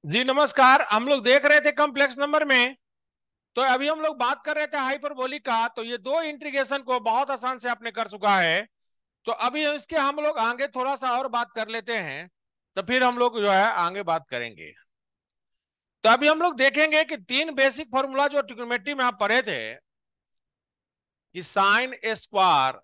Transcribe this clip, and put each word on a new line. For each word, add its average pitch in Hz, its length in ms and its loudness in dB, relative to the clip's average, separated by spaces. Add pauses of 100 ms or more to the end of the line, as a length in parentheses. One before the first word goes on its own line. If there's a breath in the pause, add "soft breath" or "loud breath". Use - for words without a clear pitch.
जी 180 200 -2
नमस्कार, 269 580 6
हम 220 260 0
लोग 277 160 2
देख 269 200 4
रहे 294 160 6
थे 294 120 0
कॉम्प्लेक्स 277 460 0
नंबर 294 260 0
में, 262 320 2 (800)
तो 247 80 0
अभी 262 240 2
हम 311 120 -2
लोग 311 180 -2
बात 254 260 -2
कर 302 120 -4
रहे 302 100 -2
थे 294 120 -6
हाइपरबोलिक 269 680 -6
का। 233 240 0
तो 233 160 -8
ये 240 140 -8
दो 269 240 -2
इंटीग्रेशन 277 600 -4
को 247 180 -2
बहुत 233 300 0
आसान 254 280 -6
से 240 100 -8
आपने 226 220 -6
कर 220 180 -6
चुका 202 300 0
है, 175 280 0 (600)
तो 233 60 -2
अभी 269 340 -2
इसके 294 300 -4
हम 285 240 0
लोग 302 180 -2
आगे 240 300 -2
थोड़ा 254 280 -4
सा 254 220 -4
और 269 100 -4
बात 240 260 -4
कर 220 140 -6
लेते 226 300 -6
हैं, 160 300 -8 (480)
तो 196 60 -4
फिर 247 220 0
हम 247 140 2
लोग 240 220 2
जो 202 100 2
है 196 140 6
आगे 190 380 -2
बात 165 280 -4
करेंगे। 107 420 -10 (1300)
तो 220 40 6
अभी 254 200 6
हम 311 140 2
लोग 339 140 0
देखेंगे 302 480 2
कि 320 120 -6
तीन 269 380 -4
बेसिक 269 380 0
फॉर्मूला 269 360 0
जो 285 140 0
ट्रिगोनोमेट्री 240 520 -6
में 269 100 -2
आप 247 160 -2
पढ़े 220 220 2
थे 120 320 -8
कि - 1700 -20
sine 220 500 2 (220)
स्क्वायर 160 680 2